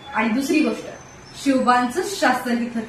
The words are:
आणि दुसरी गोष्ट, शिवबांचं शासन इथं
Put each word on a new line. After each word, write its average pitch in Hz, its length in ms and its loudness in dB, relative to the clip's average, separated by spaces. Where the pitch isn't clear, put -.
आणि 220 140 0
दुसरी 277 300 2
गोष्ट, 226 260 0
शिवबांचं 247 640 2
शासन 240 580 0
इथं 226 260 -4